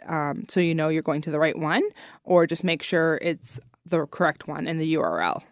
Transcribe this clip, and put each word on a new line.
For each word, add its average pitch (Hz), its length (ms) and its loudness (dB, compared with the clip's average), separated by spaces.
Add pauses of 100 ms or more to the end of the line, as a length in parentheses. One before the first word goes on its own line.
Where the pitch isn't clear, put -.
um, 147 380 -4
so - 140 2
you 165 120 2
know 156 140 0
you're 160 140 0
going 151 220 -2
to 165 80 -6
the 151 80 0
right 156 180 2
one, 165 260 0 (400)
or 175 240 6
just 165 160 -4
make 170 180 0
sure 165 400 0
it's - 380 -6 (260)
the 165 220 0
correct - 400 -2
one 151 180 -8
in 160 120 -4
the 160 100 -2
U 160 140 2
R 82 200 0
L. - 300 -2